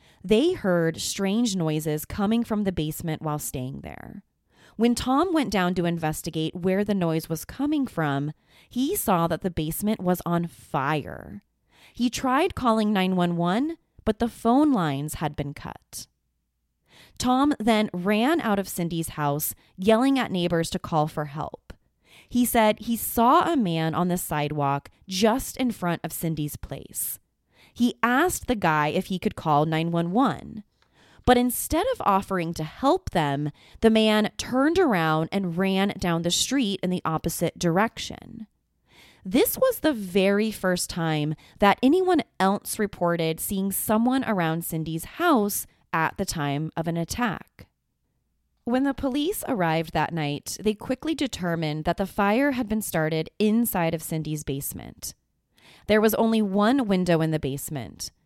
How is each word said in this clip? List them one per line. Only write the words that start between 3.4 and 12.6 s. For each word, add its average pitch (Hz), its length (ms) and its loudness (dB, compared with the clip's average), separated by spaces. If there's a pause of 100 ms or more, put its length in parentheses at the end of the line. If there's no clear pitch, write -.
there. - 420 -16 (520)
When 233 200 4
Tom 285 360 2
went 302 200 2
down 185 240 2
to 175 100 0
investigate 160 720 -4
where 185 280 0
the 208 120 0
noise 165 340 0
was 160 160 -6
coming 294 400 -2
from, 147 480 -2 (340)
he 277 280 -2
saw 170 320 2
that 160 140 -2
the 185 100 -2
basement 170 480 -2
was 180 260 0
on 170 220 0
fire. 147 960 -6 (500)
He 233 160 0
tried 277 460 0
calling 220 360 2